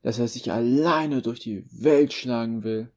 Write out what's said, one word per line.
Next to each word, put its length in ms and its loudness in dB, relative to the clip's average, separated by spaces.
dass 160 -4
er 100 0
sich 240 -6
alleine 680 2
durch 180 -6
die 320 -10
Welt 420 4
schlagen 500 -4
will. 340 -6